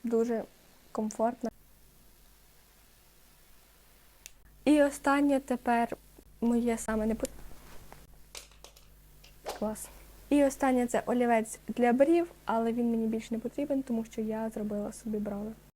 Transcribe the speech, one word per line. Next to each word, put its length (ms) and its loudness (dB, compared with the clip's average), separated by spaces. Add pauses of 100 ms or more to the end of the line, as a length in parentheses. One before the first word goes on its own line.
Дуже 400 0 (480)
комфортна. 580 -4 (3250)
І 180 8
останнє 560 2
тепер 580 -2 (440)
моє 360 2
саме 280 -2
непо-, 220 -2 (2250)
Клас. 300 -6 (400)
І 140 6
останнє, 440 2
це 180 -2
олівець 640 0
для 260 2
брів, 380 4 (140)
але 280 0
він 180 0
мені 160 0
більше 260 -4
не 60 -4
потрібен, 440 -4
тому 220 -4
що 160 -10
я 280 -4
зробила 420 -6
собі 260 -8
брови. 340 -6 (240)